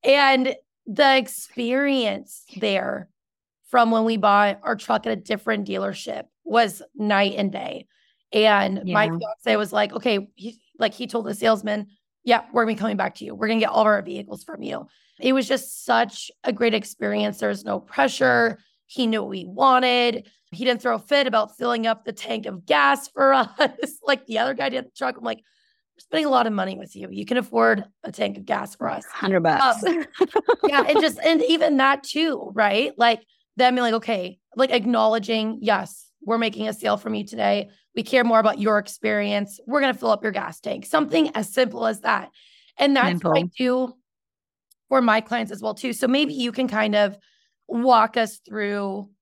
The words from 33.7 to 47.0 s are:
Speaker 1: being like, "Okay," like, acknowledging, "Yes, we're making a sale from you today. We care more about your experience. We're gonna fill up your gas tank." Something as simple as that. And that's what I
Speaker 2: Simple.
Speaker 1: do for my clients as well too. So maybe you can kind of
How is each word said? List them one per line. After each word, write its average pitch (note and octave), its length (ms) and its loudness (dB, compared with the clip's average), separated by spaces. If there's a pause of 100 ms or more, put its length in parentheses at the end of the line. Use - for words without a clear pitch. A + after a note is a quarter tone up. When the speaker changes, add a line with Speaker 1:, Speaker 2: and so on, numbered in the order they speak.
Speaker 1:
being B3 80 0
like, A#3 120 2
"Okay," F#3+ 440 -4 (160)
like, C4 160 2
acknowledging, A3 880 0
"Yes, G3 500 -4 (100)
we're A3+ 160 -2
making A3 300 -4
a G#3+ 60 -6
sale G#3+ 240 -2
from A3 180 -8
you G#3 100 -6
today. G3+ 440 -2 (260)
We A3+ 80 -4
care B3 200 2
more A3+ 160 4
about G#3+ 200 0
your G#3 180 0
experience. G#3 880 -4
We're C#4 160 0
gonna C4+ 120 0
fill A3+ 180 -2
up G#3 120 0
your G#3+ 100 -2
gas E3+ 260 -8
tank." G3+ 260 -8
Something D4+ 500 2
as A3 160 -2
simple A3+ 360 0
as G#3+ 140 -4
that. - 280 -2 (480)
And C#4 180 4
that's F3+ 280 2
what E3 140 4
I F3+ 40 4
Speaker 2:
Simple. F3 160 -6
Speaker 1:
do B3+ 360 0 (960)
for C4 120 4
my A3 200 4
clients A3+ 300 -6
as G#3 100 -12
well G#3+ 120 -4
too. A#3+ 200 -6
So B3+ 140 -2
maybe D4 260 2
you A#3+ 180 -4
can B3 160 -2
kind G#3+ 280 0
of G3+ 220 2 (500)